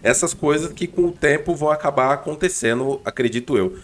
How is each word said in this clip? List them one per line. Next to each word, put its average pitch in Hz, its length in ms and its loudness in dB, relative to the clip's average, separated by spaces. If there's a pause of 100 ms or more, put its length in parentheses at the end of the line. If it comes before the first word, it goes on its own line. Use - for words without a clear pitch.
Essas 139 320 2
coisas 151 380 0
que 180 140 -6
com 175 200 0
o 170 60 0
tempo 147 420 0
vão 151 160 0
acabar 143 420 2
acontecendo, 135 920 -2
acredito 120 520 -2
eu. 185 280 2